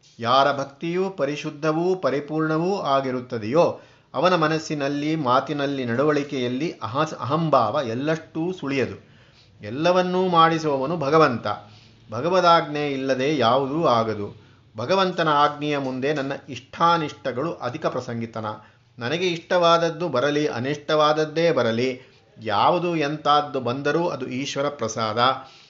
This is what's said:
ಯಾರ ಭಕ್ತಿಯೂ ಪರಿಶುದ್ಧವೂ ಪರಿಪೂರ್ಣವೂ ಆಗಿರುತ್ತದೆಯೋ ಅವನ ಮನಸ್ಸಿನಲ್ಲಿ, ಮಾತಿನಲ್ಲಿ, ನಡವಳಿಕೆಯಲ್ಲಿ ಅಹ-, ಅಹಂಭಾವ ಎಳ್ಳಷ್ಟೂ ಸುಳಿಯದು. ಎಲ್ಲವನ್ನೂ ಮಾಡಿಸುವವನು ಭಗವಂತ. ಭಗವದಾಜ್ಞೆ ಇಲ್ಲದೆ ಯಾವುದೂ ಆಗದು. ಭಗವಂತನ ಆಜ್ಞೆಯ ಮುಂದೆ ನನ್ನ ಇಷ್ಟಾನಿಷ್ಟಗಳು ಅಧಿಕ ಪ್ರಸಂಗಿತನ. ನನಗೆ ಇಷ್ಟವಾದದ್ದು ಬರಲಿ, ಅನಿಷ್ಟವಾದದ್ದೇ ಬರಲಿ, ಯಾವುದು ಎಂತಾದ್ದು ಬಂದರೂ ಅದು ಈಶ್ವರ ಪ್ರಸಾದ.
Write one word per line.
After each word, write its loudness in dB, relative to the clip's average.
ಯಾರ 4
ಭಕ್ತಿಯೂ -4
ಪರಿಶುದ್ಧವೂ -2
ಪರಿಪೂರ್ಣವೂ -2
ಆಗಿರುತ್ತದೆಯೋ 0
ಅವನ 2
ಮನಸ್ಸಿನಲ್ಲಿ, 0
ಮಾತಿನಲ್ಲಿ, 0
ನಡವಳಿಕೆಯಲ್ಲಿ 0
ಅಹ-, -2
ಅಹಂಭಾವ 0
ಎಳ್ಳಷ್ಟೂ -4
ಸುಳಿಯದು. -4
ಎಲ್ಲವನ್ನೂ 0
ಮಾಡಿಸುವವನು 2
ಭಗವಂತ. 4
ಭಗವದಾಜ್ಞೆ 2
ಇಲ್ಲದೆ 0
ಯಾವುದೂ 2
ಆಗದು. 0
ಭಗವಂತನ 0
ಆಜ್ಞೆಯ 2
ಮುಂದೆ -2
ನನ್ನ -4
ಇಷ್ಟಾನಿಷ್ಟಗಳು -2
ಅಧಿಕ -6
ಪ್ರಸಂಗಿತನ. -6
ನನಗೆ -2
ಇಷ್ಟವಾದದ್ದು 2
ಬರಲಿ, 0
ಅನಿಷ್ಟವಾದದ್ದೇ 0
ಬರಲಿ, 0
ಯಾವುದು 2
ಎಂತಾದ್ದು 0
ಬಂದರೂ -2
ಅದು -6
ಈಶ್ವರ -4
ಪ್ರಸಾದ. -4